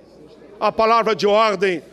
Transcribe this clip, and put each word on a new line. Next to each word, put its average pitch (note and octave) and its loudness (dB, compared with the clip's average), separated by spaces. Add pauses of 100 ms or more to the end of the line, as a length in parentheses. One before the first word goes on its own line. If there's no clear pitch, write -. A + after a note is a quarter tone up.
(580)
A G#3 -2
palavra A3 0
de F3 -2
ordem G3+ 0 (100)